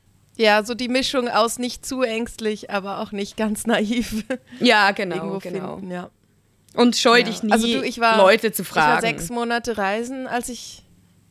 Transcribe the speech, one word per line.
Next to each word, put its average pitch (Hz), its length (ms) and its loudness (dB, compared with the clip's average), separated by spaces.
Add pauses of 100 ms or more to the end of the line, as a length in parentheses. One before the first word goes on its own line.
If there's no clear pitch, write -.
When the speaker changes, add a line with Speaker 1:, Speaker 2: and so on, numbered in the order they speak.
(360)
Speaker 1:
Ja, 214 280 4
so 240 100 -6
die 240 140 -4
Mischung 254 400 0
aus 226 320 2
nicht 247 260 -6
zu 262 160 -4
ängstlich, 220 680 -4
aber 196 300 -6
auch 208 120 -8
nicht 202 240 -6
ganz 214 300 -2
naiv. 220 580 0 (180)
<laughs> - 180 -20
Speaker 2:
Ja, 214 300 6
genau, 190 260 -4
Speaker 1:
Irgendwo 190 220 -6
Speaker 2:
genau. 180 380 -8
Speaker 1:
finden, 190 160 -12
ja. 175 180 -10 (640)
Speaker 2:
Und 240 220 4
scheu 240 220 6
Speaker 1:
Ja. 233 60 4
Speaker 2:
dich 220 200 -4
nie, 208 80 0
Speaker 1:
Also 226 160 4
du, 262 160 0
ich 240 160 -6
war, 226 160 4
Speaker 2:
Leute 208 340 6
zu 190 120 -6
Speaker 1:
ich - 120 -12
war 170 80 4
Speaker 2:
fragen. 156 200 4
Speaker 1:
sechs 226 280 -4
Monate 233 480 -2
reisen, 233 480 -4
als 240 220 -4
ich, - 340 -16 (480)